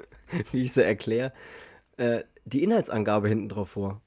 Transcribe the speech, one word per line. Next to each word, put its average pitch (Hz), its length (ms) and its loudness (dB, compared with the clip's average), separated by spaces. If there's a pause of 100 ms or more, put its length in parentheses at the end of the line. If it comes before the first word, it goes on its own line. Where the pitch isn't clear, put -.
<laughs> - 420 -6
wie 127 120 0
ich 123 100 -2
sie 123 100 6
erkläre, 113 480 0 (680)
äh, 120 260 0 (220)
die 131 180 0
Inhaltsangabe 107 680 2
hinten 107 180 0
drauf 101 220 -6
vor. 101 380 -4